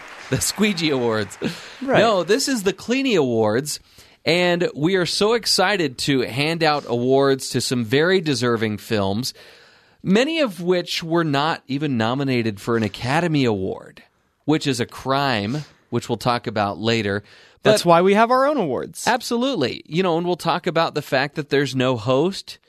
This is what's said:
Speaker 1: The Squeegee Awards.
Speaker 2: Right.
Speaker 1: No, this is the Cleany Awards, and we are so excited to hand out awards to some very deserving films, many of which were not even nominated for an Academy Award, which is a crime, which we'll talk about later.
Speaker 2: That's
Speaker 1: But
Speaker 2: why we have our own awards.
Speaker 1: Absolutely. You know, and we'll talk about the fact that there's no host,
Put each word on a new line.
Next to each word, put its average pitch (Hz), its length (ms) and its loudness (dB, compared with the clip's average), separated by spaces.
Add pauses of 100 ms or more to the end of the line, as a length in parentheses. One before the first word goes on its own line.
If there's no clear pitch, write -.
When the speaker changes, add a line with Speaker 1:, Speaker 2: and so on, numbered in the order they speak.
(320)
Speaker 1:
The 131 100 0
Squeegee 180 480 0
Awards. 113 480 -2 (460)
Speaker 2:
Right. 254 160 2
Speaker 1:
No, 202 240 2
this 220 240 0
is 247 160 -2
the 190 100 0
Cleany 254 420 -2
Awards, 120 640 0 (460)
and 175 500 2
we 170 200 0
are 175 100 2
so 208 280 0
excited 185 680 0
to 135 220 2
hand 147 420 -2
out 147 240 2
awards 135 640 2
to 123 120 -2
some 123 240 -2
very 165 360 2
deserving 117 580 0
films, 104 560 -2 (680)
many 269 380 2
of 180 240 -2
which 180 400 -2
were 165 200 0
not 143 440 0
even 139 280 -2
nominated 117 640 0
for 120 160 0
an 113 60 2
Academy 139 640 0
Award, 95 560 -4 (440)
which 156 200 0
is 123 140 0
a 117 80 -2
crime, 131 680 -2 (340)
which 120 180 -2
we'll 117 80 -2
talk 120 300 0
about 101 320 -2
later. 104 420 0 (400)
Speaker 2:
That's 214 220 4
Speaker 1:
But 175 60 2
Speaker 2:
why 170 120 8
we 196 140 4
have 226 160 4
our 262 160 4
own 302 100 0
awards. 123 500 -4
Speaker 1:
Absolutely. 233 800 -2
You 165 180 -2
know, 165 140 2
and 175 80 -2
we'll 175 100 0
talk 165 320 -2
about 160 280 0
the 151 80 -2
fact 143 320 -2
that 151 140 -8
there's 135 260 0
no 127 200 2
host, 131 600 -2 (100)